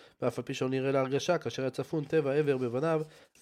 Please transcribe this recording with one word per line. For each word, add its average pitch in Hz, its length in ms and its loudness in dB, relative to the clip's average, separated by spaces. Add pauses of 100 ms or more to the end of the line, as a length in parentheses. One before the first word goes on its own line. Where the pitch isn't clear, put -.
(220)
ואף 123 160 0
על 120 60 -6
פי 139 100 -6
שלא 131 140 -2
נראה 131 240 0
להרגשה, 135 460 2
כאשר 127 240 -4
היה 131 80 0
צפון 147 340 -4
טבע 151 300 2
עבר 143 220 4
בבניו, 135 460 0 (400)